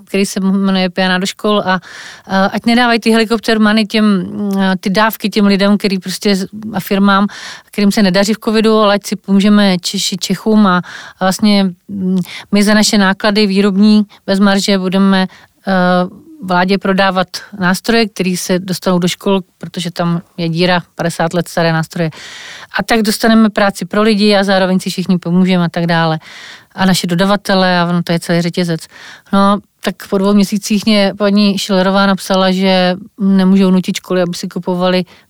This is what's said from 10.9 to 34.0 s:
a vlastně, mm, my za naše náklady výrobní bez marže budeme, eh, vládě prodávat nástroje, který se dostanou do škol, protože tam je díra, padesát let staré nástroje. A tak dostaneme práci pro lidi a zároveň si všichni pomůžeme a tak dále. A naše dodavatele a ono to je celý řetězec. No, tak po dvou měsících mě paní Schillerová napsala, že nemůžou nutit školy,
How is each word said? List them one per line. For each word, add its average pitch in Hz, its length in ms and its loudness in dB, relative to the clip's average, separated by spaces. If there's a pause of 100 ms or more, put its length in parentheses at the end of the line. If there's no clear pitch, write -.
a 185 60 0
vlastně, 196 460 2 (160)
mm, 190 320 -4 (320)
my 208 120 2
za 208 100 2
naše 214 240 2
náklady 202 500 2
výrobní 202 560 4 (220)
bez 196 140 0
marže 196 380 2
budeme, 190 500 0 (400)
eh, 180 600 0 (140)
vládě 185 340 0
prodávat 190 500 0 (320)
nástroje, 196 500 0
který 185 280 -4
se 185 220 -2
dostanou 185 400 -2
do 180 80 0
škol, 196 340 -2 (160)
protože 170 340 -10
tam 170 300 -4 (160)
je 170 120 -4
díra, 175 320 0 (140)
padesát 165 380 -4
let 170 140 -2
staré 165 260 -2
nástroje. 160 360 -4 (680)
A 190 40 -2
tak 226 180 0
dostaneme 220 480 2
práci 196 360 -2
pro 202 160 -2
lidi 214 340 2
a 196 80 2
zároveň 190 360 0
si 190 100 -6
všichni 180 300 -2
pomůžeme 180 460 2
a 165 40 -2
tak 170 160 -4
dále. 165 340 0 (560)
A 190 100 -2
naše 185 220 0
dodavatele 185 720 0
a 175 60 0
ono 175 180 0
to - 80 -4
je 170 80 0
celý 170 220 -2
řetězec. 170 460 -4 (460)
No, 196 260 2 (240)
tak - 240 -8
po 202 100 -2
dvou 196 160 2
měsících 202 520 0
mě 202 320 2
paní 202 420 2
Schillerová 190 460 2
napsala, 190 460 0
že 185 440 0 (240)
nemůžou 190 520 4
nutit 185 240 0
školy, 180 260 -2